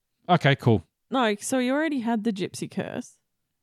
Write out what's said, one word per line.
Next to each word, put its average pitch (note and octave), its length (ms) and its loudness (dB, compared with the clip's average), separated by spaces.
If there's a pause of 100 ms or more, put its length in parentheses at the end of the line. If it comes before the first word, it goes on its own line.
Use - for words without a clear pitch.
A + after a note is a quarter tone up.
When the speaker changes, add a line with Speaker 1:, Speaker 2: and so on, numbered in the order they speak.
(300)
Speaker 1:
Okay, D3 260 4
cool. A2 300 2 (260)
Speaker 2:
No, A3 240 2
so - 240 -2
he B3 100 0
already D4 300 0
had A3+ 240 -2
the A3+ 80 0
gypsy F3+ 400 -8
curse. - 460 -8 (460)